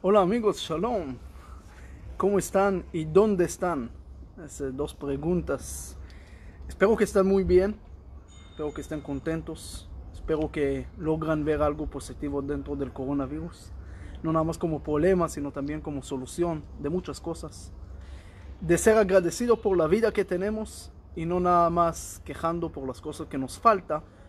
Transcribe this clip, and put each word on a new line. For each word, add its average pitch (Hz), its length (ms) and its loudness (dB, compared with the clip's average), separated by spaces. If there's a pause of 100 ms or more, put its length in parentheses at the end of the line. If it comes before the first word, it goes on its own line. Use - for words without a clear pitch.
Hola 202 180 8
amigos, 208 380 2
shalom. 165 580 -2 (1000)
¿Cómo 196 200 4
están 190 540 2
y 160 140 -2
dónde 180 400 6
están? 151 440 -4 (540)
Es, 147 160 -14
eh, 135 100 -4
dos 143 240 -6
preguntas. 143 1000 -4 (720)
Espero 208 280 4
que 208 80 2
estén 190 220 4
muy 196 180 4
bien. 185 320 6 (760)
Espero 151 240 -6
que 147 80 -8
estén 151 180 -6
contentos. 156 880 -6 (240)
Espero 156 400 -2
que 139 340 0 (120)
logran 156 480 0
ver 151 160 2
algo 147 240 0
positivo 143 560 -6
dentro 143 340 -4
del 135 160 -4
coronavirus. 143 800 -6 (500)
No 160 100 0
nada 160 120 4
más 160 140 -2
como 160 240 -2
problema, 165 480 4
sino 143 200 -6
también 143 300 -6
como 143 220 -6
solución 151 600 -2 (160)
de 143 120 -4
muchas 180 280 -4
cosas. - 540 -10 (880)
De 170 160 4
ser 220 220 6
agradecido 196 640 4
por 190 160 4
la 156 80 6
vida 208 260 4
que 190 140 2
tenemos 208 680 -4 (240)
y 165 80 -4
no 180 160 0
nada 175 300 6
más 170 520 0
quejando 165 480 -4
por 135 160 -8
las 123 140 -8
cosas 151 280 -8
que 143 100 -6
nos 131 200 -6
falta. 180 440 2 (260)